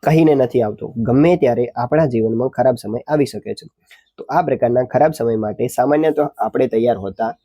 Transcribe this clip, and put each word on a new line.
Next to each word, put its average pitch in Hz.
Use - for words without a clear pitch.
કહીને 156
નથી 127
આવતો, 107
ગમે 131
ત્યારે 120
આપણા 151
જીવનમાં 117
ખરાબ 123
સમય 107
આવી 147
શકે 107
છે. -
તો -
આ 160
પ્રકારના 123
ખરાબ 156
સમય 117
માટે 107
સામાન્યતઃ 147
આપણે 123
તૈયાર 117
હોતા 98